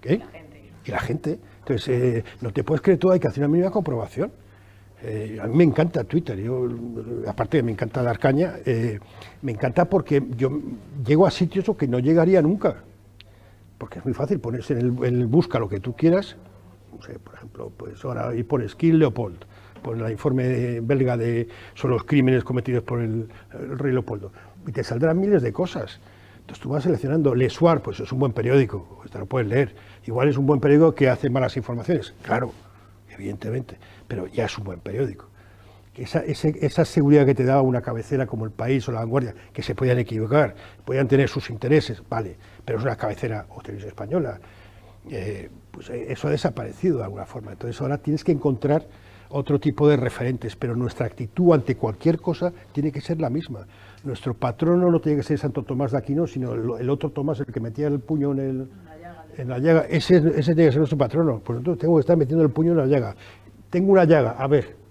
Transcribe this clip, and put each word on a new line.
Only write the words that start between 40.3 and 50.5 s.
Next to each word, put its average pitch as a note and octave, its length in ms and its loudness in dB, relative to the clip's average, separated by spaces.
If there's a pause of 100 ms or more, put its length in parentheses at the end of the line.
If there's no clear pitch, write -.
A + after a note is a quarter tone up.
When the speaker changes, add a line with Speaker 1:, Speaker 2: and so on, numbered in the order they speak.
Speaker 1:
podían C3 240 0
tener C3+ 220 4
sus - 220 -8
intereses, B2 580 0
vale, A2 280 -6 (280)
pero G#2+ 140 -6
es A2+ 40 -4
una B2 120 -2
cabecera G#2+ 560 -6
o - 100 -18
televisión G2+ 280 -12
española, A2 500 -6 (720)
eh, F#2+ 400 -8 (180)
pues, - 220 -16
eh, B2 180 -10
eso C3+ 180 -6
ha C#3+ 40 2
desaparecido C#3+ 640 -2
de A2+ 60 -4
alguna G#2 240 -10
forma. G#2+ 240 -14
Entonces A#2 300 -10
ahora C#3 180 -4
tienes D3+ 240 -4
que F3+ 80 0
encontrar C#3+ 560 0 (420)
otro C#3 300 -2
tipo D3 280 2
de D3 80 6
referentes, B2 600 -4